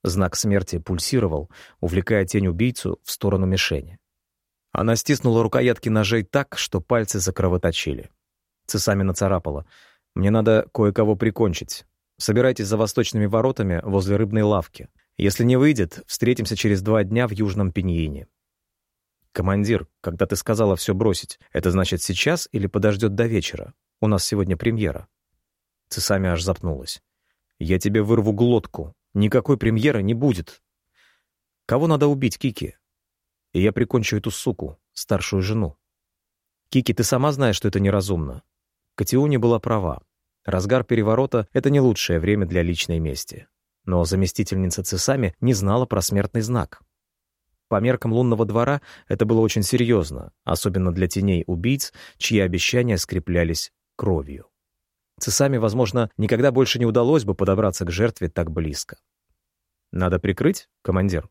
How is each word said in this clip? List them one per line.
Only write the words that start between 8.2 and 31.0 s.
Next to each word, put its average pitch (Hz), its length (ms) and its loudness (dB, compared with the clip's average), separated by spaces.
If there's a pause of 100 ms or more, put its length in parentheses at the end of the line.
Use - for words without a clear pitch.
Цисами 98 360 0
нацарапала: 92 640 -2 (480)
«Мне 98 160 2
надо 110 420 4
кое-кого 107 440 2
прикончить. - 720 -2 (340)
Собирайтесь 117 460 2
за 107 100 0
восточными 107 500 0
воротами 104 580 0
возле 98 320 0
рыбной 107 260 0
лавки. 104 460 -2 (280)
Если 98 280 0
не 123 120 4
выйдет, 127 520 2
встретимся 117 480 -2
через 101 260 0
два 107 220 2
дня 113 240 0
в - 20 -6
Южном 98 400 0
Пиньине». 82 560 -4 (1040)
«Командир, 98 560 0 (140)
когда 85 260 -2
ты - 80 -4
сказала 104 400 0
все 95 200 -2
бросить, 101 440 -2 (140)
это 90 180 0
значит 92 320 0
сейчас 143 480 -2
или 98 160 -2
подождет 104 480 0
до 117 120 0
вечера? - 460 -4 (280)
У 110 80 2
нас 98 160 2
сегодня 92 320 0
премьера». 107 500 -2 (840)
Цисами 95 380 -2
аж 85 140 0
запнулась. 85 640 -6 (560)
«Я 90 180 0
тебе 107 240 2
вырву 107 300 2
глотку. 110 640 0 (180)
Никакой 107 420 2
премьеры 113 460 0
не 107 120 0
будет. 117 460 -2 (1080)